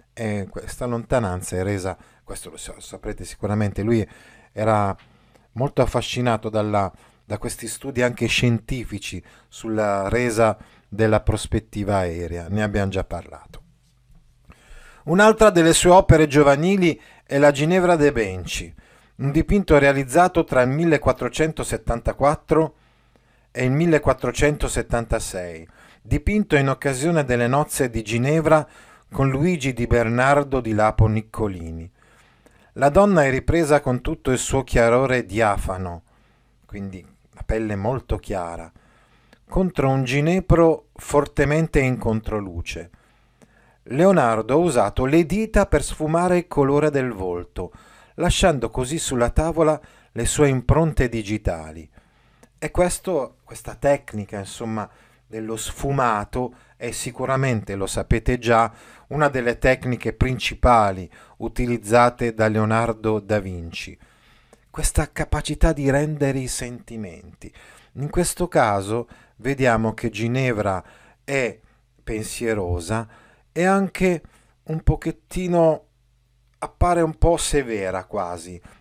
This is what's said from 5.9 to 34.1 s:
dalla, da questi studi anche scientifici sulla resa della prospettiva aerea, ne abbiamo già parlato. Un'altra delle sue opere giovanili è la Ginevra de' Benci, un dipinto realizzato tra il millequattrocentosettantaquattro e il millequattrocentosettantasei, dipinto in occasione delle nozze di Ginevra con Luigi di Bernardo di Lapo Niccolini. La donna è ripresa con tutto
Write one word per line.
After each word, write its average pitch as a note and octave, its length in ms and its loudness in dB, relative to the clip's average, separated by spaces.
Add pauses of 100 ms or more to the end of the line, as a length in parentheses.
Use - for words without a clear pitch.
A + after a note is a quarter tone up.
dalla, G#2 400 0 (360)
da G#2 140 -8
questi A#2 280 -10
studi B2 340 -6
anche A#2+ 260 0
scientifici A2 920 -2 (280)
sulla G#2 580 -2
resa A2+ 500 0 (300)
della G#2+ 340 2
prospettiva G2+ 760 -4
aerea, E2+ 520 -4
ne G#2+ 140 -2
abbiamo G2+ 280 -2
già F#2 120 -2
parlato. - 580 -14 (1400)
Un'altra G#3+ 440 6
delle E3 240 6
sue - 160 4
opere D#3+ 380 8
giovanili D3+ 720 4 (280)
è C#3 140 -2
la C#3+ 120 6
Ginevra E3+ 460 2
de' D3 160 4
Benci, F#2 600 -6 (420)
un C3+ 160 -4
dipinto D#3+ 460 4
realizzato C#3 680 4
tra B2+ 160 2
il B2 80 2
millequattrocentosettantaquattro C#3+ 2000 -2 (760)
e B2+ 140 -4
il C3 60 0
millequattrocentosettantasei, A#2+ 2000 -2 (340)
dipinto G3 540 0
in C#3 140 4
occasione C#3+ 560 0
delle A#2+ 220 0
nozze C#3 420 0
di A2+ 140 -6
Ginevra D3+ 640 2 (460)
con C3+ 180 0
Luigi C#3 440 0
di A#2+ 140 -4
Bernardo C3 720 2
di A2+ 120 -4
Lapo G#2+ 340 4
Niccolini. F2+ 840 -6 (840)
La C3+ 120 4
donna F#3 340 4
è C3+ 60 2
ripresa C#3+ 520 2
con B2 200 -2
tutto D#3+ 300 -4